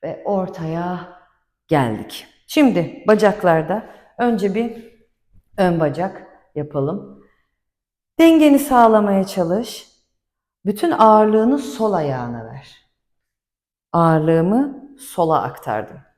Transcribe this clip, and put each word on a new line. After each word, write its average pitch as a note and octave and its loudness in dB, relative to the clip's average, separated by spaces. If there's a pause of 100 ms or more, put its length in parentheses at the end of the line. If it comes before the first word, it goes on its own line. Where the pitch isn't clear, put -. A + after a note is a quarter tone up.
ve - -12
ortaya F3 -8 (500)
geldik. A2+ -4 (200)
Şimdi G3+ 0
bacaklarda F#3+ 2 (320)
önce G3+ -2
bir A3+ -8 (580)
ön F3 0
bacak D#3+ -4 (280)
yapalım. D3 -8 (960)
Dengeni D#4 6
sağlamaya A3 4
çalış. F#3+ -6 (760)
Bütün G#3 -2
ağırlığını A3 4
sol A3 -4
ayağına B2 -6
ver. B2 -20 (1160)
Ağırlığımı E3 0
sola D#3+ -2
aktardım. G#2+ -8 (160)